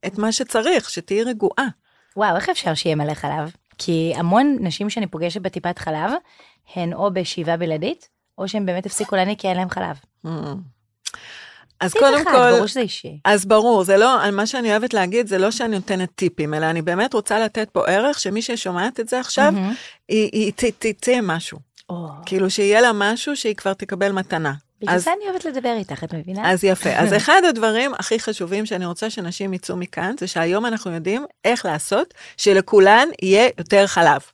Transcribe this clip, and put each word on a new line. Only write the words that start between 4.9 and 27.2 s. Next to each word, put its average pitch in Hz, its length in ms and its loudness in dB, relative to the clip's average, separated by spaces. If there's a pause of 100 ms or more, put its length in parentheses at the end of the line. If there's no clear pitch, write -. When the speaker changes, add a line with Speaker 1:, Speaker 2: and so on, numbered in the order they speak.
Speaker 2:
שאני 208 160 -4
פוגשת 170 340 -6
בטיפת 175 380 -6
חלב, 160 320 -4 (640)
הן 175 180 -4
או 202 220 -2
בשאיבה 170 420 -4
בלעדית, 170 520 -4 (300)
או 190 100 -6
שהן 202 180 -4
באמת 185 200 -4
הפסיקו 208 300 -4
להניק 196 240 -2
כי 196 80 -4
אין 180 80 0
להם 185 140 -4
חלב. 175 260 -6 (300)
Speaker 1:
Mm. - 20 -10 (1500)
אז 175 120 -2
Speaker 2:
טיפ 440 100 4
Speaker 1:
קודם 277 200 6
Speaker 2:
אחד, 320 80 0
Speaker 1:
כל, 247 220 6
Speaker 2:
ברור 233 140 4
שזה 254 140 -4
אישי. 160 440 -8
Speaker 1:
אז 196 220 4
ברור, 220 380 4
זה 196 120 4
לא, 233 260 6
על 208 120 2
מה 208 120 0
שאני 233 240 -2
אוהבת 220 240 0
להגיד, 208 320 0
זה 190 120 0
לא 196 120 2
שאני 226 260 -2
נותנת 185 380 -4
טיפים, 151 400 -2
אלא 156 160 0
אני 165 120 -2
באמת 180 320 -2
רוצה 208 240 0
לתת 220 320 -2
פה - 160 0
ערך, 233 340 0
שמי 208 220 -4
ששומעת 220 580 -4
את 226 80 -6
זה 254 120 -2
עכשיו, 269 320 2
Speaker 2:
מהמם. 196 220 -2 (340)
Speaker 1:
היא, 214 240 0
היא 214 240 0
ת-, - 80 -4
ת-, 220 220 -2
תצא 240 360 0
משהו. 165 360 -4 (320)
Speaker 2:
או. 170 180 -10 (180)
Speaker 1:
כאילו, 190 240 0
שיהיה 208 300 4
לה 240 140 6
משהו 220 420 0
שהיא 214 200 -2
כבר 196 180 -4
תקבל 196 380 -4
מתנה. 170 400 -2 (280)
Speaker 2:
בגלל 202 140 0
Speaker 1:
אז 180 100 0
Speaker 2:
זה 330 80 0
אני 403 180 -4
אוהבת 359 140 -6
לדבר 254 340 -4
איתך, 180 260 -8
את 160 100 -10
מבינה? 180 380 -4
Speaker 1:
אז 185 120 0
יפה. 185 260 2
אז 196 240 2
Speaker 2:
<laughs> 208 80 4